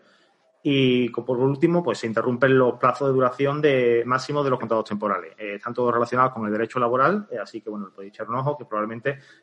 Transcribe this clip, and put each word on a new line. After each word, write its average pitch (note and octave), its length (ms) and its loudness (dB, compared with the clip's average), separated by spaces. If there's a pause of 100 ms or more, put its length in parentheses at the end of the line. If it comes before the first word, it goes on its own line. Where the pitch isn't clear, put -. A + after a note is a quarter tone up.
(600)
Y B2+ 460 2
co-, A#2 160 -6
por B2+ 140 -2
último, C#3+ 440 2
pues A#2+ 180 -2
se A#2+ 80 -6
interrumpen A#2+ 500 2
los B2 160 4
plazos C3 340 0
de C3+ 60 2
duración C#3 480 0
de, B2 440 4
máximo C3+ 380 -2
de C#3 60 0
los B2+ 100 2
contratos A2+ 300 -2
temporales. G2+ 480 -2
Eh, G#2 180 -8
están A#2+ 180 -12
todos A#2+ 200 0
relacionados B2 400 2
con A2+ 120 -6
el G#2 60 -2
derecho A2 280 -2
laboral, C3+ 520 0
eh, A#2+ 100 -8
así G#2+ 200 -12
que, - 80 -12
bueno, G#2 260 -10
podéis G2 160 -16
echar A2 160 -12
un A#2 80 -6
ojo, C#3+ 220 -2
que A#2 80 -16
probablemente A2+ 540 -6 (240)